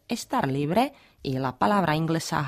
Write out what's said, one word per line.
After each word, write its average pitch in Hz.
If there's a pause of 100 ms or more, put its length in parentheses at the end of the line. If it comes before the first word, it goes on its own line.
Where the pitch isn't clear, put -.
estar 233
libre 160 (300)
y 131
la 131
palabra 196
inglesa 160